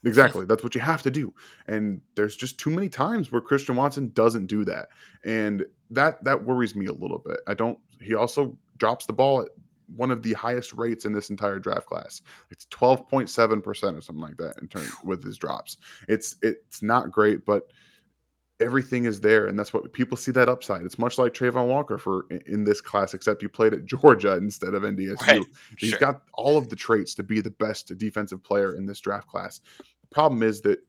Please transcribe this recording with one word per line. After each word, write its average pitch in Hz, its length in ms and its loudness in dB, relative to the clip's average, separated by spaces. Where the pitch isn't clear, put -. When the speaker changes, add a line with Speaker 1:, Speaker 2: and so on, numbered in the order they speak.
Speaker 1:
Exactly. 117 420 6
That's 110 160 2
what 123 140 -6
you 117 60 -2
have 151 200 -2
to 139 80 0
do. 131 240 -4
And 104 340 -4
there's 107 220 -2
just - 240 -10
too 156 100 -2
many 180 200 -2
times 180 420 -2
where 120 100 0
Christian 139 340 0
Watson 139 340 0
doesn't 113 360 2
do 104 200 -2
that. 90 240 -6
And 107 420 -2
that, 139 340 0
that 131 200 0
worries 117 320 0
me 95 120 -4
a - 60 -6
little - 240 -8
bit. - 300 -8
I 101 80 -4
don't, 113 240 -2
he 107 120 -4
also 117 420 0
drops - 300 0
the 117 60 -6
ball 131 280 2
at 92 60 -6
one 123 160 -2
of 117 100 -2
the 110 120 -2
highest 123 400 -6
rates 113 320 -4
in 107 80 -2
this 104 180 -4
entire 101 280 -4
draft - 280 -4
class. - 340 -10
It's - 220 -20
twelve 127 360 2
point 131 220 -2
seven 110 320 2
percent 101 360 -4
or 76 40 -12
something 78 200 -14
like 76 160 -14
that - 240 -10
in - 60 -14
terms 78 240 -12
with 90 200 -6
his 101 140 -12
drops. - 400 -8
It's, - 340 0
it's - 420 -4
not 117 280 2
great, 104 340 2
but 104 260 0
everything 123 460 0
is 104 140 -2
there, 107 280 6
and 101 120 -4
that's 104 140 -6
what - 180 -4
people 127 260 -4
see - 140 -6
that 123 180 6
upside. 101 340 -2
It's 92 140 -10
much 120 200 -2
like 123 160 2
Trayvon 123 340 0
Walker 131 300 -2
for 92 320 -4
in, 90 180 -8
in 104 160 -2
this 104 180 2
class, 98 320 -2
except 101 280 -2
you 101 80 -8
played 110 240 2
at 95 120 -8
Georgia 104 520 6
instead 98 360 -4
of 98 100 -2
N 101 120 -4
D 95 140 -4
S 104 180 -6
U. - 0 -
Speaker 2:
Right. 113 180 6
Speaker 1:
He's 110 140 -2
Speaker 2:
Sure. - 80 -2
Speaker 1:
got 135 220 2
all 143 240 2
of 127 120 -2
the 107 60 -8
traits 107 400 0
to - 80 -8
be 107 180 -2
the 101 100 -6
best 107 460 -6
defensive 101 460 -6
player 98 320 0
in 98 100 -8
this 98 140 -10
draft 101 280 -8
class. 92 340 -10
The - 140 -20
problem 143 260 4
is 110 200 2
that 101 280 2